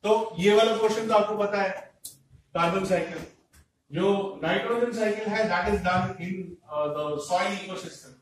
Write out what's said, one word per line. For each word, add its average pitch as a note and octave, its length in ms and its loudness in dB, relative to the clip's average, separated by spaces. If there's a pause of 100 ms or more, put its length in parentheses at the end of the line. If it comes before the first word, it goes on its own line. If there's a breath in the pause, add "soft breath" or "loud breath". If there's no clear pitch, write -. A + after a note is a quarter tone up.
तो A3 360 0
ये G3+ 160 6
वाला A3 220 6
पोर्शन A3 300 0
तो A3+ 60 0
आपको G#3 240 2
पता G3+ 240 0
है, F#3+ 100 0 (840)
कार्बन F3 280 0
साइकिल। E3+ 400 -2 (680)
जो F3 160 0 (360)
नाइट्रोजन A#3 560 0
साइकिल G#3 340 0
है, A3 160 0
that - 240 0
is G3 140 2
done F#3 200 2 (200)
in, F#3+ 60 -4 (360)
uh, D3+ 180 -2 (100)
the D3+ 80 -4 (220)
soil F#3 240 0 (140)
ecosystem। E3+ 460 -12 (100)